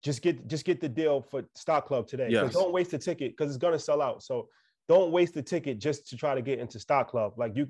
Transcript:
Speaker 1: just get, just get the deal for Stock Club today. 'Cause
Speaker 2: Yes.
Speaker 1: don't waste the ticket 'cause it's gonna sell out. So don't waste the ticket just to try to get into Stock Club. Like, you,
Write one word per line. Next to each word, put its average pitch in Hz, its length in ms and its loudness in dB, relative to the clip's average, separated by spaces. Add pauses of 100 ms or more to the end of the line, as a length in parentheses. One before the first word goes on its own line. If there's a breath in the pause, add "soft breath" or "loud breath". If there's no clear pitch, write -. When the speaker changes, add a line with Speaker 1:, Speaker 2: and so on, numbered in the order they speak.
Speaker 1:
just 143 180 -4
get, 151 280 -2
just 156 160 -6
get 175 160 0
the 160 80 -4
deal 143 340 0
for 131 220 -8 (100)
Stock 160 320 0
Club 127 220 -2
today. 127 160 -4
'Cause 110 80 0
Speaker 2:
Yes. 113 220 2
Speaker 1:
don't 180 180 2
waste 180 180 0
the 156 80 -4
ticket 147 380 -4
'cause 156 140 -2
it's 139 60 -6
gonna 165 220 2
sell 147 240 0
out. 123 220 -4
So 120 240 -6 (400 soft breath)
don't 175 240 6
waste 175 220 4
the 151 100 -4
ticket 139 340 -4
just 147 300 -4
to 127 80 -14
try 117 180 0
to 127 80 -2
get 127 160 -2
into 117 220 -10
Stock 135 280 2
Club. 107 280 -2
Like, 117 200 -4
you, 139 140 0